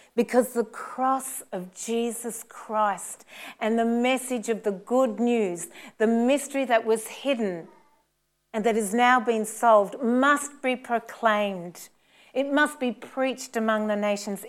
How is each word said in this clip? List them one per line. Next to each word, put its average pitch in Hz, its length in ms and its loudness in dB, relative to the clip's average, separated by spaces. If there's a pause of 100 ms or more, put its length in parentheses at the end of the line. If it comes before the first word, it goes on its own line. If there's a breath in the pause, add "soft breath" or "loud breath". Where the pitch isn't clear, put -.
(140 soft breath)
Because 240 360 2
the 233 160 -2
cross - 760 -4 (120)
of 180 200 -8
Jesus 233 680 -6
Christ - 800 -4 (380 loud breath)
and 226 180 2
the 233 60 4
message 247 640 0
of 214 140 -2
the 208 100 0
good 233 480 0
news, 214 480 0 (300 loud breath)
the 220 60 4
mystery 262 600 2
that 226 200 2
was 220 220 0
hidden 214 640 -4 (840)
and 220 140 -2
that 226 100 2
is 208 180 -2
now 247 280 6
being 220 240 0
solved, 220 580 4
must 269 580 2
be 254 140 0
proclaimed. 208 1120 -2 (460 soft breath)
It 277 180 -2
must 285 260 2
be 247 140 -2
preached - 640 -6
among 220 320 0
the 208 80 0
nations. 208 540 -2